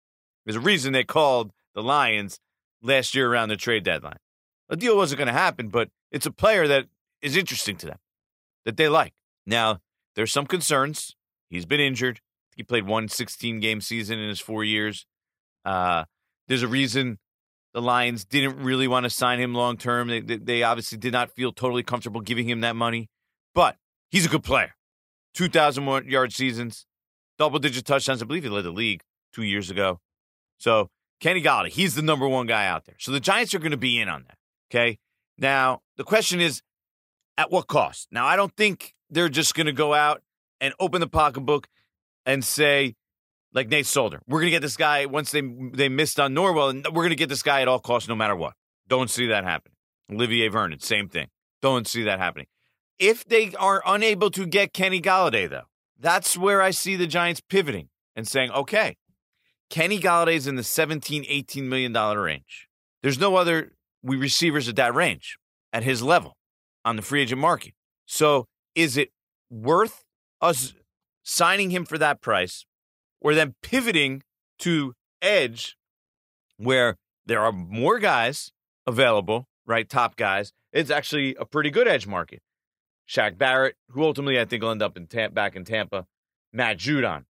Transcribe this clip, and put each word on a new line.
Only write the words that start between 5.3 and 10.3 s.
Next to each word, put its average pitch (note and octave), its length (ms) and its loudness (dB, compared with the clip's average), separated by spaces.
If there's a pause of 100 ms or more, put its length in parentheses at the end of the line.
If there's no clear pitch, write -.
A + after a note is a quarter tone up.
happen, C3 380 0
but A2+ 200 0 (220)
it's B2 140 -6
a - 60 -6
player G3 360 4
that C#3 200 2 (340)
is D3 160 -2
interesting A2+ 400 -4
to E2+ 80 -16
them, D2 140 -14 (640)
that A2+ 100 -4
they D#3 140 4
like. D3 240 2 (320)
Now, A2 360 0 (340)
there's A2 160 -2